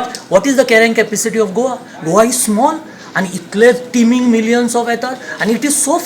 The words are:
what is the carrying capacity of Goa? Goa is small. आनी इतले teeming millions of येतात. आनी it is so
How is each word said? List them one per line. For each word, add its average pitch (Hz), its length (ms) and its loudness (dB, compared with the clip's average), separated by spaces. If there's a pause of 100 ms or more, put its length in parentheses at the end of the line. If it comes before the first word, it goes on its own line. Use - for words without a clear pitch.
(320)
what 190 160 2
is 262 120 2
the 247 80 0
carrying 226 300 4
capacity 214 440 -2
of 190 160 -2
Goa? 247 160 -2 (340)
Goa 202 180 4
is 240 240 -2
small. 254 240 2 (400)
आनी 185 200 -2
इतले 214 380 2
teeming 247 540 0
millions 233 560 2
of 233 80 -4
येतात. 247 520 -6
आनी 220 120 0
it - 80 -2
is 285 260 -2
so 320 180 2